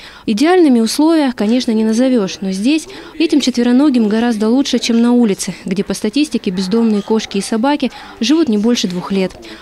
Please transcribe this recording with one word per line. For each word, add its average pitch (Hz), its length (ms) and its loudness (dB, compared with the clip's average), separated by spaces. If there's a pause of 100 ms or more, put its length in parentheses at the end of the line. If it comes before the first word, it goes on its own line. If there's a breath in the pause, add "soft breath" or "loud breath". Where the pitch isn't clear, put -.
(260 loud breath)
Идеальными 277 540 4
условия, 285 560 2
конечно, 233 380 0
не 220 100 0
назовешь, 226 560 0
но 190 120 -4
здесь 254 360 0 (320 loud breath)
этим 311 220 2
четвероногим 247 680 2
гораздо 220 400 0
лучше, 247 320 0
чем 233 220 0
на 240 100 2
улице, 214 440 0 (100)
где 185 180 -2
по 202 100 -6
статистике 226 580 -4
бездомные 202 500 0
кошки 220 380 -4
и - 20 -4
собаки 254 500 -2 (300 loud breath)
живут 302 260 2
не 208 100 0
больше 233 300 0
двух 180 240 -6
лет. 190 200 -2 (300 loud breath)